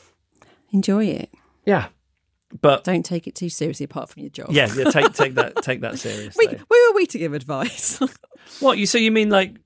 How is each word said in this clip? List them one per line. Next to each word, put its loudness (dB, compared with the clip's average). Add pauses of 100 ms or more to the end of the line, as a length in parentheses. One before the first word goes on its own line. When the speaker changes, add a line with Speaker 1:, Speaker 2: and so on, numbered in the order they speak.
(720)
Speaker 1:
enjoy 2
it. -6 (340)
Speaker 2:
Yeah. 2 (760)
But 4
Speaker 1:
Don't -2
take -8
it -12
too -8
seriously -6
apart -12
from -20
your -14
job. -14
Speaker 2:
Yeah, 4
yeah, 2
take, 4
take -2
that, -2
Speaker 1:
<laughs> -2
Speaker 2:
take -4
that -8
seriously. -2
Speaker 1:
We, -10 (160)
who 6
are 6
we 2
to -10
give -4
advice? -4
<laughs> -4 (500)
Speaker 2:
What, 2
you, 0
so 2
you 2
mean, 2
like, 0 (100)